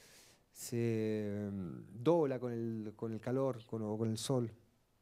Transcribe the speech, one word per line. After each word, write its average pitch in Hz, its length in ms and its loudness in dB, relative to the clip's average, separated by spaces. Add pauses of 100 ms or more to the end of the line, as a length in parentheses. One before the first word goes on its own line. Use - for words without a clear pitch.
(520)
se, 107 1000 0
mm, 92 520 -8
dobla 143 360 6
con 123 120 -4
el, 113 440 -2
con 113 180 -4
el 107 80 -6
calor, 127 440 0
con, 110 180 -4
o 107 140 -2
con 113 120 2
el 110 80 0
sol. 120 340 0 (500)